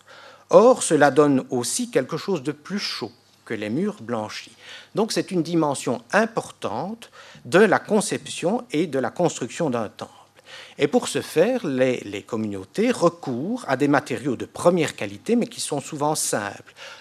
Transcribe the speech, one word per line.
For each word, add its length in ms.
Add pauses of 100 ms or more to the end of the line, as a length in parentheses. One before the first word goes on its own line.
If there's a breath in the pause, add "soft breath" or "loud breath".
(480 loud breath)
Or, 340
cela 300
donne 380
aussi 380
quelque 280
chose 260
de 80
plus 300
chaud 320 (320)
que 100
les 160
murs 320
blanchis. » 540 (400 loud breath)
Donc, 160
c'est 180
une 140
dimension 640
importante 1040 (320 loud breath)
de 160
la 180
conception 920
et 160
de 100
la 120
construction 600
d'un 180
temple. 220 (680 loud breath)
Et 100
pour 180
ce 140
faire, 440
les, 360
les 220
communautés 680
recourent 800
à 80
des 100
matériaux 480
de 120
première 500
qualité, 400
mais 100
qui 140
sont 200
souvent 360
simples, 580 (260 loud breath)